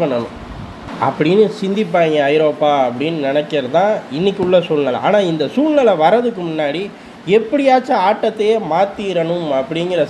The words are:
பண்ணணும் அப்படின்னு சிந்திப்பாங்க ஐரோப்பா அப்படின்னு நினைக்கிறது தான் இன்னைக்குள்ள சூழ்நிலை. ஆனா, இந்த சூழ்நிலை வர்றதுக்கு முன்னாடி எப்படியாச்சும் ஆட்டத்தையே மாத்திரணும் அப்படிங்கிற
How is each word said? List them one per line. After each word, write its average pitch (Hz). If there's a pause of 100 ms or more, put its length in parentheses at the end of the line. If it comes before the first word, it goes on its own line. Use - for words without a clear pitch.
பண்ணணும் 123 (760)
அப்படின்னு 160 (140)
சிந்திப்பாங்க 170
ஐரோப்பா 147
அப்படின்னு 120
நினைக்கிறது 143
தான் 185 (220)
இன்னைக்குள்ள 185
சூழ்நிலை. 147
ஆனா, 151
இந்த 165
சூழ்நிலை 277
வர்றதுக்கு 190
முன்னாடி 160 (360)
எப்படியாச்சும் 254
ஆட்டத்தையே 214 (120)
மாத்திரணும் 175
அப்படிங்கிற 160